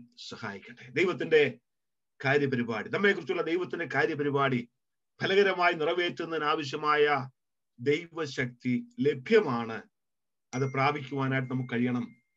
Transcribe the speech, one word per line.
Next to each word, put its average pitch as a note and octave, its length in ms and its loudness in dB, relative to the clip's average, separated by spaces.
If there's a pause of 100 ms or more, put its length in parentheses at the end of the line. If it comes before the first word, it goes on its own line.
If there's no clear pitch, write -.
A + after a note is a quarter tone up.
(300)
സഹായിക്കട്ടെ. - 600 -14
ദൈവത്തിന്റെ D#3+ 680 2 (680)
കാര്യപരിപാടി, A#2+ 640 0
നമ്മെക്കുറിച്ചുള്ള F3+ 520 0
ദൈവത്തിന്റെ E3+ 540 -4
കാര്യപരിപാടി C#3 760 0 (520)
ഫലകരമായി F3+ 520 4
നിറവേറ്റുന്നതിനാവശ്യമായ D3+ 1600 0 (500)
ദൈവശക്തി C3+ 1080 -2 (120)
ലഭ്യമാണ്. B2+ 800 2 (720)
അത് C3 200 -2
പ്രാപിക്കുവാനായിട്ട് C3+ 800 -2
നമുക്ക് B2+ 220 -4
കഴിയണം. B2 420 -2 (220)